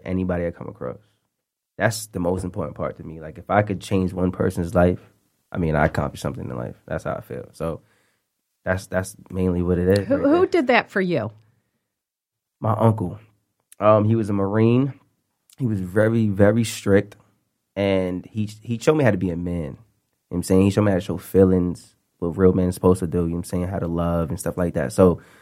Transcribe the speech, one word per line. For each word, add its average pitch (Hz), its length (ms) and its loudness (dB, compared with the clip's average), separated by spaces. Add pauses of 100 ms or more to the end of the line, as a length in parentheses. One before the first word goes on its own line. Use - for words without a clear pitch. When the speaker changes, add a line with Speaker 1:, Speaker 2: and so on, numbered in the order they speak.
Speaker 1:
anybody 92 420 -2
I 82 40 -6
come - 180 -14
across. - 280 -12 (800)
That's 110 300 -2
the 95 120 -8
most 90 240 -2
important 87 340 -8
part 80 200 -6
to 80 60 -16
me. 80 160 -14
Like, 78 200 -16
if - 100 -12
I 101 140 4
could 101 180 -6
change 92 320 -2
one 90 180 -2
person's 90 440 -2
life, 90 240 2 (520)
I - 60 -10
mean, 80 180 -2
I 78 100 2
accomplished - 360 -4
something - 260 -8
in 64 80 -10
life. 60 200 -10 (120)
That's 80 160 -8
how - 100 -6
I - 80 -10
feel. - 300 -14
So 80 300 -8 (840)
that's, 95 240 -2
that's 95 280 -4 (160)
mainly 90 320 0
what 87 160 0
it 90 80 0 (120)
is 98 80 -6
Speaker 2:
Who, 269 100 0
Speaker 1:
right - 60 -4
Speaker 2:
who 285 140 4
Speaker 1:
there. 370 100 2
Speaker 2:
did 330 200 0
that 233 240 2
for 196 100 -2
you? 151 300 -2 (1300)
Speaker 1:
My 110 140 -2
uncle. 107 460 0 (600)
Um, 104 260 6
he 110 100 2
was 107 140 0
a 104 40 -2
Marine. 110 600 2 (640)
He 135 80 -6
was 107 160 -2
very, 107 460 0
very 104 360 4
strict. 101 520 0 (600)
And 92 520 -2
he, 107 180 -4 (160)
he 117 160 -6
showed 156 180 2
me 151 80 2
how 113 80 6
to 95 60 2
be 90 140 -2
a 82 40 -4
man. 87 200 -4
You 78 140 -4
know - 80 -14 (520)
what - 80 -6
I'm 87 60 -2
saying? 95 200 4
He 101 60 6
showed 107 140 2
me 104 80 2
how 95 60 2
to 92 40 -2
show 87 160 -6
feelings, 92 760 2 (240)
what 85 180 -4
real 92 160 6
men 92 160 0
is 92 60 -2
supposed 90 240 4
to 90 80 -4
do, 87 160 -2
you - 60 -2
know - 40 -4
what 85 60 -6
I'm 85 60 -6
saying? 90 220 -4
How 87 120 -6
to 87 80 -4
love 85 420 -2
and 85 100 -6
stuff - 180 -6
like 87 180 -2
that. 73 180 -4
So 92 280 4 (200)